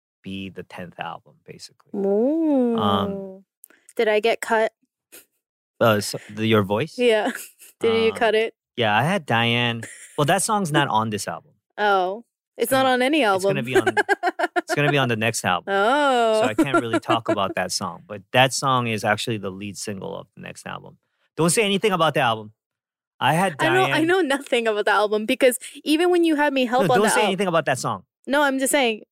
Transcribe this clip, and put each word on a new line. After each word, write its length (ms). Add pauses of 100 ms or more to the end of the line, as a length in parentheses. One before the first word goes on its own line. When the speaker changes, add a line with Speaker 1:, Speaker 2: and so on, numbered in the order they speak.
(220)
Speaker 1:
be 280
the 120
tenth 380
album, 340 (120)
basically. 480
Speaker 2:
Ooh. 800
Speaker 1:
Um, 680 (520)
Speaker 2:
Did 120
I 120
get 200
cut? 320 (1080)
Speaker 1:
Uh, 200
so, 180 (120)
the, 160
your 160
voice? 360
Speaker 2:
Yeah. 320 (240)
<laughs> 260
Did 240
you 60
Speaker 1:
Um, 60
Speaker 2:
cut 180
it? 200 (220)
Speaker 1:
yeah, 200
I 60
had 240
Diane. 560 (340)
Well, 100
that 160
song's 300
not 160
on 220
this 180
album. 240 (240)
Speaker 2:
Oh. 480 (320)
It's 160
not 140
Speaker 1:
Um, 80
Speaker 2:
on 80
any 200
Speaker 1:
it's 220
gonna 160
Speaker 2:
album. 40
Speaker 1:
be 120
on, 180 (320)
Speaker 2:
<laughs> 300
Speaker 1:
it's 180
gonna 160
be 80
on 100
the 60
next 300
album. 280
Speaker 2:
Oh. 680
Speaker 1:
So 60
I 60
can't 260
really 180
talk 300
Speaker 2:
<laughs> 0
Speaker 1:
about 260
that 160
song, 380
but 140 (100)
that 200
song 360
is 160
actually 340
the 120
lead 280
single 400
of 160
the 80
next 240
album. 320 (380)
Don't 140
say 120
anything 300
about 220
the 60
album. 320 (680)
I 140
had 260
Speaker 2:
I 80
know, 160
I 60
Speaker 1:
Diane. 180
Speaker 2:
know 140
nothing 440
about 200
the 60
album 340
because 320 (260)
even 260
when 140
you 100
had 180
me 140
help 220
Speaker 1:
No, 60
Speaker 2:
on 40
Speaker 1:
don't 80
Speaker 2:
the 80
Speaker 1:
say 60
Speaker 2:
al- 60
Speaker 1:
anything 200
about 200
that 120
song. 240 (240)
Speaker 2:
No, 160
I'm 160
just 140
saying, 400